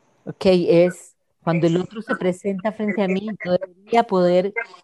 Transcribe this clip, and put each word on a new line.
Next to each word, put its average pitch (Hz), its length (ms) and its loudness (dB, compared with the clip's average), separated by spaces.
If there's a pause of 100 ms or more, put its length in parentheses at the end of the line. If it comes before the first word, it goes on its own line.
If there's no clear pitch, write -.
(240)
Ok, - 220 -14
es 180 680 2 (280)
cuando 165 240 0
el 165 120 2
otro 196 240 -8
se 254 140 -6
presenta 190 560 -4
frente 214 300 -4
a 190 60 0
mí, 190 200 -4 (160)
yo 180 80 -2
debería 202 520 -2
poder 185 500 2 (300)